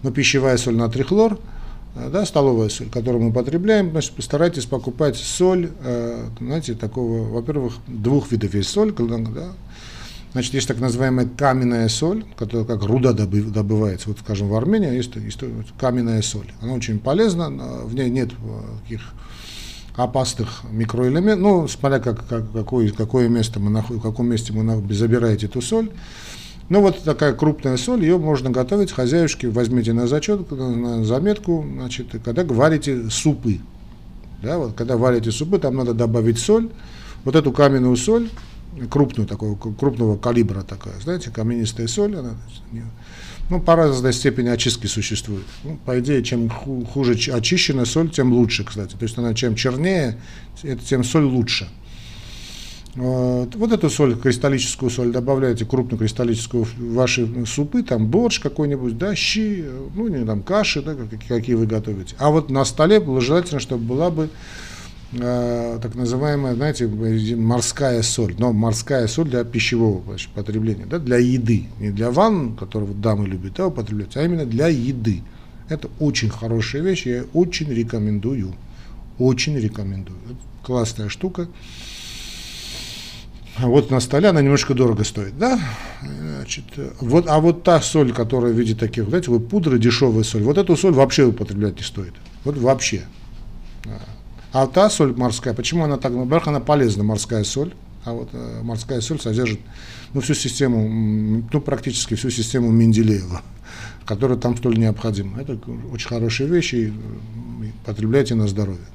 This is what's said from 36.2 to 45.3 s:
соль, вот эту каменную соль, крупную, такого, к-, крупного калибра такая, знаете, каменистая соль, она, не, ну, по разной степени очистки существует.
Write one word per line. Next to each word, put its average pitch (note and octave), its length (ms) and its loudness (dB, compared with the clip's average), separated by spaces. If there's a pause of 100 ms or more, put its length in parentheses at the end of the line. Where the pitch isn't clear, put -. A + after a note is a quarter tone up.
соль, A3+ 300 4 (560)
вот C3+ 100 0
эту D3 180 6
каменную C3 440 6
соль, A3+ 320 2 (600)
крупную, A#2+ 360 2
такого, G#2 300 -4
к-, G#2+ 200 -6
крупного A2+ 420 2
калибра A#2 420 2
такая, G2 320 -12 (100)
знаете, D#3+ 280 -6
каменистая A2+ 580 -2
соль, G#3 280 0
она, B2 180 -8 (360)
не, A#2 140 -10 (640)
ну, F3 140 2
по E3 120 6
разной C3 380 4
степени A#2+ 360 2
очистки A#2 380 0
существует. G2+ 600 -4 (180)